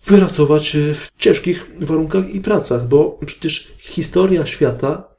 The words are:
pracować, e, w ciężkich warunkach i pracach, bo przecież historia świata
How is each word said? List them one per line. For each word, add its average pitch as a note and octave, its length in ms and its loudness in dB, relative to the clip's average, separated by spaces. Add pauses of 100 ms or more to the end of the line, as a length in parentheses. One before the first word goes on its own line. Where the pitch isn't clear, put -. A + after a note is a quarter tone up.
pracować, D3+ 720 2
e, D3 180 0
w - 240 -12
ciężkich - 600 0
warunkach D#3+ 500 -2
i G3 120 -8
pracach, B2+ 460 -2
bo C#3+ 380 2
przecież - 520 -2
historia F3+ 680 0
świata C#3 720 -2